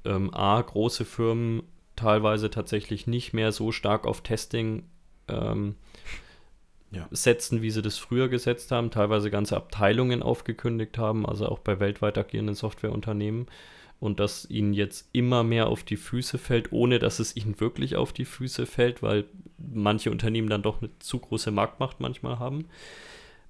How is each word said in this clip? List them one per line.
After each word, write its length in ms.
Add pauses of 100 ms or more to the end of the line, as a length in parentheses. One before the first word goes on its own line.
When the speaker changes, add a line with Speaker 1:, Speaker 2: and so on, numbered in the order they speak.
Speaker 1:
ähm, 280
A, 280
große 440
Firmen 580 (340)
teilweise 520
tatsächlich 580
nicht 260
mehr 180
so 220
stark 340
auf 140
Testing, 600 (440)
ähm, 480 (1160)
Speaker 2:
Ja. 200
Speaker 1:
setzen, 500
wie 80
sie 140
das 160
früher 300
gesetzt 420
haben, 180
teilweise 400
ganze 280
Abteilungen 640
aufgekündigt 760
haben, 280
also 220
auch 120
bei 200
weltweit 380
agierenden 380
Softwareunternehmen, 920 (540)
und 220
dass 280
ihnen 240
jetzt 380
immer 320
mehr 240
auf 160
die 140
Füße 420
fällt, 320
ohne 260
dass 220
es 160
ihnen 240
wirklich 380
auf 160
die 120
Füße 400
fällt, 380
weil 220 (320)
manche 520
Unternehmen 400
dann 140
doch 180
eine 80 (100)
zu 200
große 320
Marktmacht 480
manchmal 400
haben. 260 (840)